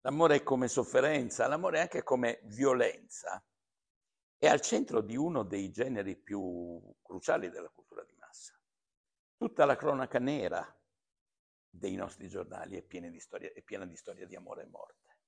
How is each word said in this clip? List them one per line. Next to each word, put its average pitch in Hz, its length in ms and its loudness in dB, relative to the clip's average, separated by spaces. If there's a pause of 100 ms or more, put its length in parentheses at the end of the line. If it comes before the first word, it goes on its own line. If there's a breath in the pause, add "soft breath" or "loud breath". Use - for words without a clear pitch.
l'amore 147 400 6
come 127 260 2
sofferenza, 131 760 2
l'amore 160 340 0
anche - 220 0
come 123 440 2
violenza, 113 1000 0 (880)
è 151 120 4
al 147 140 6
centro 220 400 0
di 104 140 -6
uno 147 280 0
dei 98 260 -4
generi 104 460 -4
più 87 680 -8 (220)
cruciali 92 480 -2
della - 180 -12
cultura - 340 -18
di - 140 -20
massa. - 420 -20 (800)
Tutta 226 280 4
la 135 100 4
cronaca 135 420 -2
nera 123 480 0 (1040)
dei 92 240 -6
nostri 95 340 -8
giornali 90 480 -10
è 87 60 -10
piena 87 260 -14
di 85 120 -16
storie, 95 320 -12
è 98 100 -20
piena 98 240 -10
di 85 100 -14
storie 92 300 -16
di 90 100 -16
amore - 280 -14
e - 20 -14
morte. - 520 -20 (100)